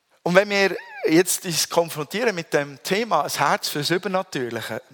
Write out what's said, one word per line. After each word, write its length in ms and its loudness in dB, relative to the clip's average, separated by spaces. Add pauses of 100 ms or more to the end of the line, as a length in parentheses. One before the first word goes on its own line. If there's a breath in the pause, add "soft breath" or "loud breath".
(240)
Und 120 0
wenn 140 6
wir 280 2 (280)
jetzt 400 4
uns 220 -2
konfrontieren 680 -2
mit 180 -4
dem 300 -2
Thema, 400 0
ein 60 -6
Herz 400 0
fürs 200 -4
Übernatürliche, 920 -4 (120)